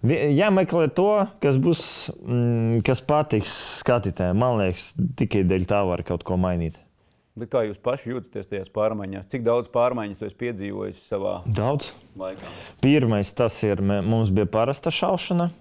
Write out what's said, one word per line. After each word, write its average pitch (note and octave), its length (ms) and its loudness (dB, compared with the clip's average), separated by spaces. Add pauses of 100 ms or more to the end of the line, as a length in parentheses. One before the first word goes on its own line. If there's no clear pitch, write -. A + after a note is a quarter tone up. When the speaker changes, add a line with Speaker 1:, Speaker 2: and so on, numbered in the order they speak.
Speaker 1:
vi-, B2+ 160 4 (160)
jāmeklē F3 580 4
to, F#3+ 140 4 (320)
kas C#3 160 4
būs, D#3 260 2 (380)
mm, A#2 640 2
kas B2+ 160 2
patiks D3 540 0 (260)
skatītājiem. F#2+ 560 0
Man B2 240 2
liekas, F#2 300 -2 (260)
tikai G#2 280 0
dēļ F2+ 220 2
tā G2+ 200 2
var F2 160 -2
kaut E2+ 220 -6
ko F#2 120 -2
mainīt. F2 400 -2 (600)
Speaker 2:
Bet A2 140 -12
kā A#2+ 160 0
jūs G2+ 160 -10
paši B2 300 -4
jūtaties G#2+ 340 -10
tajās F#2+ 240 -8
pārmaiņās? G2+ 560 -4
Cik B2+ 160 -6
daudz A#2 260 2
pārmaiņas A#2+ 520 0
tu G#2+ 60 -8
esi F#2+ 120 -12
piedzīvojis G2 640 -8
savā G2 300 -4 (180)
Speaker 1:
Daudz. A#2+ 380 0 (280)
Speaker 2:
laikā? F#2+ 340 -12 (300)
Speaker 1:
Pirmais, A#2+ 540 4
tas A#2 300 2
ir, G2+ 180 2
mē-, G2 240 0
mums A2+ 240 2
bija G2+ 160 4
parasta B2+ 480 0
šaušana F3 540 0 (120)